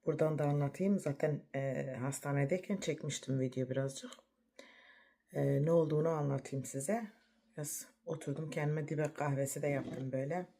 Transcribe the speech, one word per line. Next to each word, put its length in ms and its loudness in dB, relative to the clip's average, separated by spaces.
buradan 340 2
da 40 2
anlatayım. 560 2
Zaten, 420 0
e, 440 -2
hastanedeyken 760 0
çekmiştim 640 -2
video 300 0
birazcık. 420 -4
E, 320 4
ne 60 4
olduğunu 380 6
anlatayım 560 0
size. 420 -2
Biraz 300 -8
oturdum 440 -4
kendime, 380 0
dibek 280 -2
kahvesi 460 0
de 60 0
yaptım 440 0
böyle. 340 0